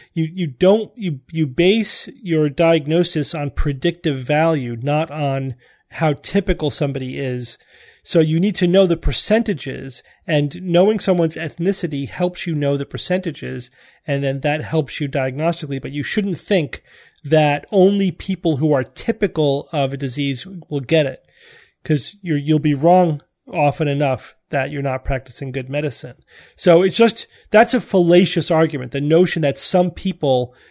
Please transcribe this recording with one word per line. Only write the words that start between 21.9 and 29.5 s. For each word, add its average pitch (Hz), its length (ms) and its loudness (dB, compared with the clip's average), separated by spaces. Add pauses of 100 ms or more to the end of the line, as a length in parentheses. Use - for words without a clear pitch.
you're, 165 160 -2
you'll 147 220 2
be 147 160 0
wrong 165 440 4 (320)
often 151 360 0
enough 139 480 -2 (160)
that 139 180 -2
you're 143 140 -6
not 131 200 -4
practicing 135 480 -6
good 127 160 -8
medicine. 143 460 -6 (420)
So 175 280 6
it's 190 120 2
just, - 300 2 (240)
that's 226 240 6
a 226 80 2
fallacious 175 680 4
argument. 160 400 0
The 139 100 -4
notion 160 400 2
that 139 160 0